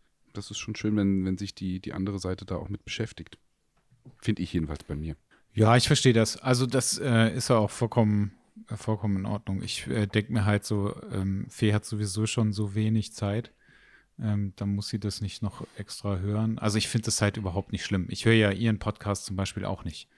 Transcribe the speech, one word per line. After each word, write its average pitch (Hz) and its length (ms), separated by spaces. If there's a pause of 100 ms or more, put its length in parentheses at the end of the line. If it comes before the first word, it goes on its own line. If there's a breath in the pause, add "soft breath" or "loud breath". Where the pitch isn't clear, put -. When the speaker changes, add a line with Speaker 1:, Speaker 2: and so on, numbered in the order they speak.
(340)
Speaker 1:
Das - 180
ist - 80
schon - 160
schön, 107 200
wenn, 98 300
wenn 95 120
sich 98 180
die, 92 240
die - 140
andere 98 260
Seite 92 260
da 92 120
auch 85 120
mit 101 160
beschäftigt. - 540 (800)
Find 107 200
ich - 140
jedenfalls 76 300
bei 73 120
mir. 78 200 (380 soft breath)
Speaker 2:
Ja, 110 220
ich 123 120
verstehe 135 260
das. 110 240
Also 127 300
das, 120 320
äh, 113 360
ist - 140
ja 120 80
auch 107 140
vollkommen, 107 640 (360)
äh, 113 80
vollkommen 107 400
in 98 80
Ordnung. 101 380
Ich, - 240
äh, 117 180
denk 101 240
mir 110 160
halt 104 180
so, 101 320 (160)
ähm, 98 380
Fee 107 240
hat 104 120
sowieso 107 420
schon 107 260
so 101 220
wenig 110 380
Zeit. 104 380 (680 soft breath)
Ähm, 104 380
dann 101 180
muss 101 140
sie 110 100
das 101 220
nicht 98 200
noch - 240 (100)
extra 101 440
hören. 107 400
Also 107 180
ich 110 100
find 113 200
das - 140
halt 101 160
überhaupt 95 340
nicht 98 140
schlimm. 95 240
Ich - 160
höre 113 80
ja 107 180
ihren 107 260
Podcast 104 480
zum 98 100
Beispiel 95 300
auch 95 180
nicht. - 240 (100)